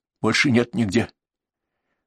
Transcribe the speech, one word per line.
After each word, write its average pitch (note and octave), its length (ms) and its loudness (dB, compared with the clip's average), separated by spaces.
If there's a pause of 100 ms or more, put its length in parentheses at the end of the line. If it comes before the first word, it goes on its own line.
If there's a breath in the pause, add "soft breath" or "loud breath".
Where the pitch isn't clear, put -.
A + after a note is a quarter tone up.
(200)
Больше C#3+ 300 0
нет A#2+ 240 0
нигде". A2 360 -2 (960)